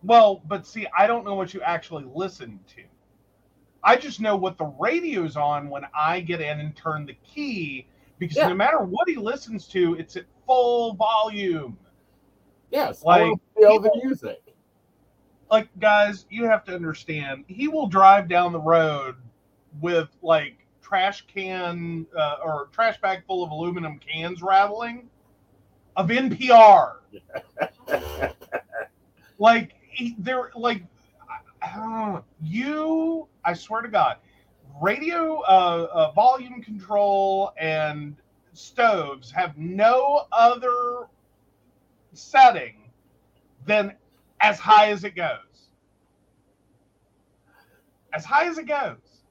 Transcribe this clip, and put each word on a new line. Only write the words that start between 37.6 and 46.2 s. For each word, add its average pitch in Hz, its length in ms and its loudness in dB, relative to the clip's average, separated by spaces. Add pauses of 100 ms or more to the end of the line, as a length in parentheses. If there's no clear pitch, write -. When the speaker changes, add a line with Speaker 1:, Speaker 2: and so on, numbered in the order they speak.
Speaker 1:
stoves 147 760 -2
have 160 280 -4
no 240 720 2
other 240 760 0 (1040)
setting 208 760 4 (760)
than 202 280 0 (460)
as 208 180 2
high 214 320 6
as 202 140 -6
it 190 120 -12
goes. 156 520 -10 (2500)